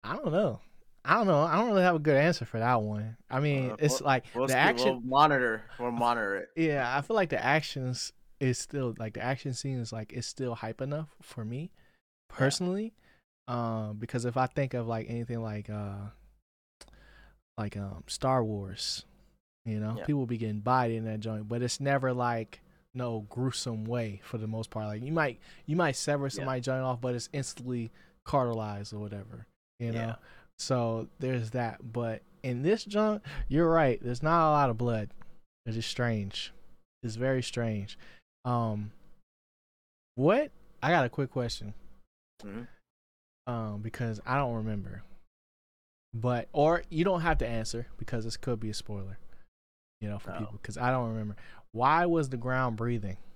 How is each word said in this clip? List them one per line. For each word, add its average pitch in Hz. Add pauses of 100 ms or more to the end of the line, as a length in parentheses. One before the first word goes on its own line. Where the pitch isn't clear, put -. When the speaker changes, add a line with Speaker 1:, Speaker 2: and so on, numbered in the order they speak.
Speaker 1:
I 127
don't 247
know. 170 (440)
I 156
don't 220
know. 151
I 160
don't 233
really 196
have 180
a 151
good 147
answer 151
for 113
that 117
one. 107 (140)
I 131
mean, 135
Speaker 2:
Uh, -
Speaker 1:
it's 143
Speaker 2:
we'll, -
Speaker 1:
like, 131 (100)
Speaker 2:
we'll 131
Speaker 1:
the 131
Speaker 2:
see. -
Speaker 1:
action 156
Speaker 2:
We'll 127
monitor. 127
We'll 120
monitor 117
it. 92
Speaker 1:
Yeah, 139
I 143
feel 226
like 185
the 127
actions 131 (280)
is 127
still, 127
like, 110
the 104
action 127
scene 131
is, 117
like, 110
it's 120
still 123
hype 113
enough 147
for -
me, 131 (680)
Speaker 2:
Yeah. 135
Speaker 1:
personally. 190 (540)
Um, 113
because 117
if 120
I 127
think 135
of, 117
like, 113
anything 117
like, 107
uh, 101 (1500)
like, 104
um, 98
Star 131
Wars, 101 (600)
you 107
know, 110
Speaker 2:
Yeah. -
Speaker 1:
people 139
be 117
getting 107
bodied 120
in 110
that 107
joint, 107
but 120
it's 123
never, 139
like, 120 (340)
no 120
gruesome 120
way 113
for -
the 110
most 110
part. 107
Like, 107
you 143
might, 147 (260)
you 151
might 165
sever 139
Speaker 2:
Yeah. -
Speaker 1:
somebody 131
joint 131
off, 127
but 123
it's 117
instantly 123 (320)
cauterized 110
or 104
whatever, 104 (320)
you 117
know? 117
Speaker 2:
Yeah. 113 (420)
Speaker 1:
So 117 (100)
there's 123
that. 117
But 117 (200)
in 127
this 202
joint, 208 (260)
you're 165
right. 151
There's 120
not 160
a 151
lot 143
of 110
blood. 113 (560)
It's 113
just 113
strange. 110 (500)
It's 110
very 131
strange. 110 (460)
Um, 110 (1200)
what? 214 (300)
I 143
got 160
a 120
quick 135
question. 117 (720)
Speaker 2:
Mm-hmm. 110 (840)
Speaker 1:
Um, 107
because 113
I 127
don't 123
remember. 107 (1120)
But, 120
or 160
you 165
don't 185
have 160
to 113
answer 117 (100)
because 120
this 113
could 120
be 110
a 101
spoiler, 98 (840)
you 104
know, 101
for 98
Speaker 2:
Oh. 90
Speaker 1:
people, 107
'cause -
I 123
don't 123
remember. 107 (360)
Why 147
was 160
the 131
ground 127
breathing? 110 (180)